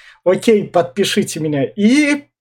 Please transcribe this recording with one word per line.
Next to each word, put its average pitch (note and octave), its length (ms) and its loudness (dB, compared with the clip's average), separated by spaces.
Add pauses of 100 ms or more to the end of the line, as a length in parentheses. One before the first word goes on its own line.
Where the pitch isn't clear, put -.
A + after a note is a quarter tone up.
(260)
"Окей, F#3+ 420 2
подпишите F3 720 -2
меня". D3 240 -2
И C#4+ 640 0 (140)